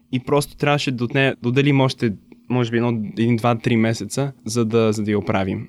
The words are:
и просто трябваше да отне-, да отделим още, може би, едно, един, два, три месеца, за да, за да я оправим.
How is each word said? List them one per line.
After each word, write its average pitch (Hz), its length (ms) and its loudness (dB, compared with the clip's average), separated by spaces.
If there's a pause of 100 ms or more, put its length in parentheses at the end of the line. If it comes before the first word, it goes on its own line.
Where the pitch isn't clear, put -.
(120)
и 131 80 -2
просто 143 380 -2
трябваше 147 340 0
да 120 140 -4
отне-, 135 380 0
да 123 60 0
отделим 135 320 2
още, 127 320 0 (360)
може 120 220 0
би, 117 60 0
едно, 120 120 2
един, 113 460 0
два, 120 200 2
три 120 200 0
месеца, 113 560 0 (140)
за 113 200 0
да, 110 280 2
за 107 100 -4
да 107 80 -2
я 104 80 2
оправим. 98 500 -2